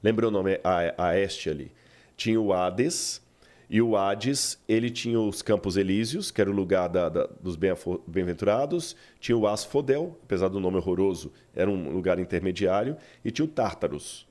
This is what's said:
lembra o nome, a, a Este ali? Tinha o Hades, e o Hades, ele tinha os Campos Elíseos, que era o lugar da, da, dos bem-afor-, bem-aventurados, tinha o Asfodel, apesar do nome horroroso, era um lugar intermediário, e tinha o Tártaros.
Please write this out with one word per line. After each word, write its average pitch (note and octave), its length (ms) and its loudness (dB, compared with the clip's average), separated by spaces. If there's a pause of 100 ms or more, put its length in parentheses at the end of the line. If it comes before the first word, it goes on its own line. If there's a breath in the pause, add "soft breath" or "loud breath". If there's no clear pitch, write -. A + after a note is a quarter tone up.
lembra A2 260 4
o G#2+ 40 2
nome, F#2+ 320 2
a, F2 460 2
a F2 100 2
Este F#2+ 300 -2
ali? C#2+ 220 -8 (440 soft breath)
Tinha A2 240 0
o G#2 140 2
Hades, F#2 680 -2 (480 soft breath)
e A2 120 4
o A2+ 160 2
Hades, G#2+ 720 -2
ele A2+ 220 2
tinha A#2 300 -2
os G#2 220 0
Campos G2 360 0
Elíseos, A2 540 0
que - 100 -6
era G2 80 4
o G2+ 40 0
lugar F#2 340 2
da, F2 220 0
da, E2+ 180 0 (140)
dos F2 140 -6
bem-afor-, F2+ 520 -2
bem-aventurados, G2+ 880 0 (240 loud breath)
tinha A#2+ 180 2
o G#2+ 100 4
Asfodel, C#3 760 0
apesar F#2+ 240 0
do F#2+ 120 -2
nome F#2 180 0
horroroso, F2+ 540 0 (240 soft breath)
era F#2+ 140 2
um F2+ 220 -4
lugar F2+ 280 0
intermediário, F#2 760 0 (300 loud breath)
e A2+ 60 -2
tinha D3+ 140 0
o - 20 -2
Tártaros. - 840 -4